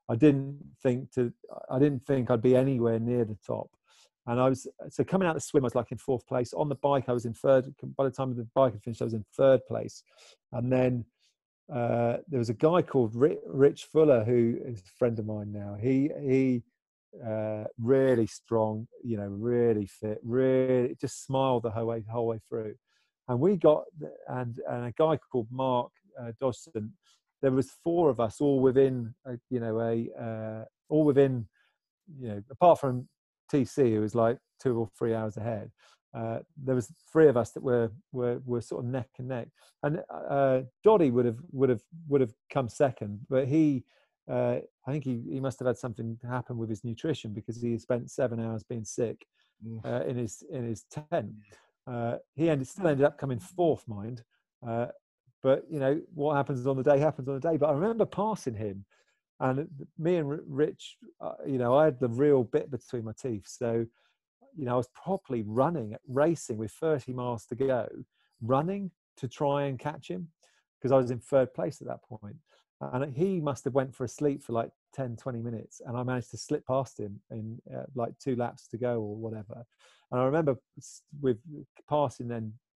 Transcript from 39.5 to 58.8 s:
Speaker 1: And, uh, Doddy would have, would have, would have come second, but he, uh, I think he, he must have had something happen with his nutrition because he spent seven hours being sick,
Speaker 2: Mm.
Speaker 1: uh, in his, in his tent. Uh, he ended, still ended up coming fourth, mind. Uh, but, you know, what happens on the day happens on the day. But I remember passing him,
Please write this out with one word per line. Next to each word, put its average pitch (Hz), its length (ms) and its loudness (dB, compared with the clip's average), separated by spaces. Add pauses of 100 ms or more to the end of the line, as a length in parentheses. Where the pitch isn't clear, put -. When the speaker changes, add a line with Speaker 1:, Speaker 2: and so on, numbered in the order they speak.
Speaker 1:
And, 147 200 -2 (260)
uh, 135 320 2 (240)
Doddy 190 260 8
would 120 140 4
have, 120 140 -2 (120)
would 131 200 4
have, 117 120 0 (260)
would 143 120 4
have 117 120 0 (200)
come 131 160 0
second, 107 520 -2 (100)
but 135 180 2
he, 147 360 4 (460)
uh, 123 280 0 (280)
I 131 60 -4
think 143 120 -4
he, 123 240 -4
he 139 120 -6
must 131 200 -6
have 127 60 -2
had 120 120 0
something 117 400 -8 (100)
happen 123 300 -6
with 113 100 -4
his 110 160 -6
nutrition 117 480 -6
because 110 280 -10
he 117 180 -2
spent 123 320 -4
seven 120 280 -2
hours 113 260 -4
being 117 200 -8
sick, - 400 -4 (420)
Speaker 2:
Mm. 113 180 -12
Speaker 1:
uh, 123 220 -4
in 135 100 -4
his, 120 340 -6
in 127 160 -8
his 113 180 -8
tent. 151 480 -6 (540)
Uh, 120 300 -4 (180)
he 165 140 0
ended, 139 200 0
still 196 180 -4
ended 139 180 4
up 147 140 2
coming 131 200 -4
fourth, 160 500 -2
mind. 113 340 -10 (440)
Uh, 117 200 -4 (560)
but, 175 280 4
you 156 100 -4
know, 139 200 0 (140)
what 151 220 0
happens 131 300 -2
on 135 100 0
the 131 60 -2
day 143 160 6
happens 139 300 0
on 139 60 -4
the 135 60 -6 (100)
day. 160 80 2
But 147 100 2
I 151 40 2
remember 208 340 0
passing 196 480 -4
him, 101 300 -8 (560)